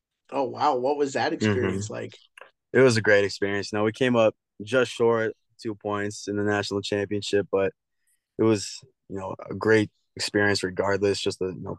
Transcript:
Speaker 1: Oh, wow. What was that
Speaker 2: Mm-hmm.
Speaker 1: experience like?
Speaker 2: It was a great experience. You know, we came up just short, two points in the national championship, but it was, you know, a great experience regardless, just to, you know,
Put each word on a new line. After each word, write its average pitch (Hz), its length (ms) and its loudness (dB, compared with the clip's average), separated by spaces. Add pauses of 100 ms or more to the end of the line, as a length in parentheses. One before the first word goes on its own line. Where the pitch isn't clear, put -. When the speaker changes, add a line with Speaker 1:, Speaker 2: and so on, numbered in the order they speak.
(320)
Speaker 1:
Oh, 135 140 -2
wow. 123 320 0
What 139 200 0
was 139 160 0
that 131 200 0
Speaker 2:
Mm-hmm. - 20 -4
Speaker 1:
experience 98 540 0
like? 117 260 -12 (560)
Speaker 2:
It - 80 4
was 127 160 6
a 110 60 2
great 101 240 6
experience. 98 460 -4
You 104 80 -2
know, 104 40 2
we 110 80 2
came 127 240 0
up 110 180 4 (300)
just 120 300 0
short, 113 400 0 (280)
two 110 140 -8
points 104 540 -6
in 104 80 -2
the 104 60 0
national 104 380 0
championship, 101 720 -2
but 98 220 0 (640)
it 107 60 2
was, 110 360 0 (300)
you 95 80 -10
know, 95 180 -8 (140)
a - 40 -8
great 107 380 2 (240)
experience 104 480 0
regardless, 98 560 0
just - 200 -4
to, 92 80 -4
you 90 140 -8
know, 92 180 -10